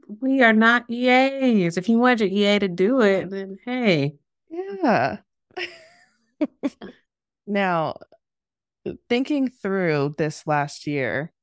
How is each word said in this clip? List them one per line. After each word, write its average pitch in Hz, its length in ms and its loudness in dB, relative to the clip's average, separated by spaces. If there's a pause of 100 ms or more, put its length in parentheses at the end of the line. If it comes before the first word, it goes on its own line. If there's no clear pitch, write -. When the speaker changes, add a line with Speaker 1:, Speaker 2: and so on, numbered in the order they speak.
Speaker 1:
we 262 340 -2
are 226 120 6
not 233 360 4
E 240 200 -2
As. 254 680 2
If 180 120 -4
you 233 100 2
want 247 220 2
your 202 80 0
E 202 160 0
A 202 140 4
to 202 80 2
do 190 340 0
it, 190 280 2
then 196 360 -10
hey. 180 500 0 (340)
Speaker 2:
Yeah. 320 680 -2 (400)
<laughs> - 920 -10 (1000)
Now, 185 500 -2 (1120)
thinking 262 400 0
through 160 680 -2
this 151 300 -4
last 147 400 -4
year, 139 560 -4